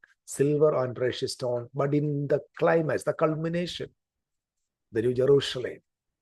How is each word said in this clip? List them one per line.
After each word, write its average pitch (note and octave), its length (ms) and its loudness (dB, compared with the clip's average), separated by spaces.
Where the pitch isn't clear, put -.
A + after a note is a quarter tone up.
silver C#3+ 440 2
and A#2 140 -6
precious B2 280 -2
stone. B2 500 -6
But C#3+ 220 2
in D3 80 -2
the C#3+ 320 0
climax, E3 340 2
the D3+ 160 -2
culmination, E3 640 -4
the A2+ 80 2
New B2 180 0
Jerusalem, C3+ 580 2